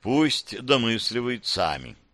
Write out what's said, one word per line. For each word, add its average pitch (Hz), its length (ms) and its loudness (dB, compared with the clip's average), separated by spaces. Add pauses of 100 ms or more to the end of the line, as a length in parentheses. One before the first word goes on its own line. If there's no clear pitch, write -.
пусть 135 600 0
домысливают 120 840 0
сами. 69 520 -2 (160)